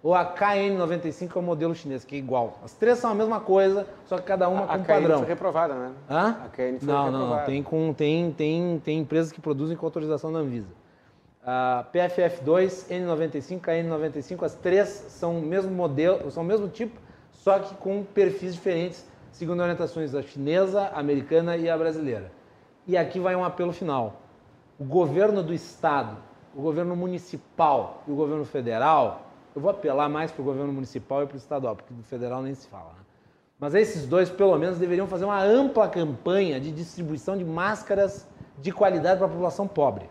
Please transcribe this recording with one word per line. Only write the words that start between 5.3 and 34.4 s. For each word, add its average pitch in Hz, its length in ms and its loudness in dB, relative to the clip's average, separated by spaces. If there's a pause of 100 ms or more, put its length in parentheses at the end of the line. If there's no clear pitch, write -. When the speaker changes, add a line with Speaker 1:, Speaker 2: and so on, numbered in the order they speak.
Speaker 2:
né? 127 180 -6 (160)
Speaker 1:
Hã? 165 200 2 (160)
Speaker 2:
A 117 40 -14
K - 200 -6
N 127 100 -4
foi 139 80 -6
Speaker 1:
Não, 143 200 2
não, 131 40 0
não. 131 100 -2
Speaker 2:
reprovada. 131 260 0
Speaker 1:
Tem 139 160 -2
com, 160 300 -2
tem, 160 400 0
tem, 165 520 0
tem 156 160 -2
empresas 156 320 0
que - 80 -18
produzem 156 360 -4
com 165 80 -10
autorização 156 480 -4
da 165 60 -4
Anvisa. 120 320 -4 (720)
A 127 460 0
P 175 80 0
F 175 240 2
F 170 220 0
dois, 180 440 2
N 180 160 -4
noventa 160 320 -2
e 139 60 -6
cinco, 180 200 -10
K 165 120 0
N 165 140 -2
noventa 156 320 -4
e - 20 -10
cinco, 175 220 -8
as 156 100 -4
três 190 340 4 (200)
são 170 300 -4
o 165 40 -4
mesmo 190 300 -2
modelo, 170 580 0
são 165 140 -6
o - 20 -4
mesmo 202 220 0
tipo, 220 320 -8 (320)
só 196 260 2
que 190 180 -6
com 196 280 -4
perfis 185 500 2
diferentes, 175 500 -4 (280)
segundo 175 280 -4
orientações 160 520 -2
da 139 100 -2
chinesa, 190 680 0
americana 156 680 2
e 165 120 0
a 165 80 2
brasileira. 151 540 -4 (560)
E 180 100 2
aqui 170 220 0
vai 185 160 0
um 180 100 0
apelo 175 280 -2
final, 139 500 -4 (560)
o 143 60 -10
governo 180 580 2
do 165 100 -4
estado, 143 640 -2 (380)
o 135 80 -8
governo 170 320 -2
municipal 170 1120 -2
e 147 60 -6
o - 20 -2
governo 147 300 -2
federal, 123 800 2 (320)
eu 143 60 -6
vou 170 100 0
apelar 147 380 0
mais 156 220 -4
pro 143 140 -10
governo 139 280 -2
municipal 135 500 -4
e 143 40 -2
pro 139 100 -14
estadual, 127 380 -6
porque - 180 -18
do 117 100 -16
federal 123 400 -8
nem 135 120 -8
se 131 140 -20
fala, 85 240 -18
né? 87 80 -20 (580)
Mas 143 160 -4
esses 202 320 2
dois, 175 240 4
pelo 190 260 6